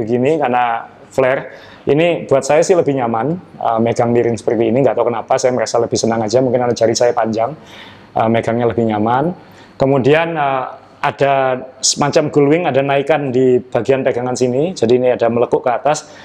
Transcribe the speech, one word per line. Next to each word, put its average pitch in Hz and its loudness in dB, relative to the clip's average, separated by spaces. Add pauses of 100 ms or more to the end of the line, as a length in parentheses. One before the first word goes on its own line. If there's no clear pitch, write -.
begini 123 0
karena 120 -2 (240)
flare. - -2 (140)
Ini 156 0
buat 135 2
saya 151 2
sih 190 2
lebih 151 0
nyaman, 120 -2
eh, 117 -4
megang 117 0
miring 117 2
seperti 113 -2
ini, 135 2
nggak 117 2
tahu 120 0
kenapa, 127 -2
saya 127 0
merasa 113 -2
lebih 117 -2
senang 113 -2
aja, 120 2
mungkin 127 0
ada 120 0
jari 113 0
saya 120 2
panjang, 113 -2 (640)
eh, 117 2
megangnya 117 0
lebih 113 0
nyaman. 113 0 (480)
Kemudian, 139 2
eh, 139 -2 (400)
ada 135 0 (160)
semacam 147 0
gullwing, 151 2
ada 139 0
naikan 139 0
di 127 2
bagian 131 -2
pegangan 127 -2
sini, 127 0
jadi 120 2
ini 123 2
ada 117 0
melekuk 117 -2
ke 127 -2
atas. 139 -2 (160)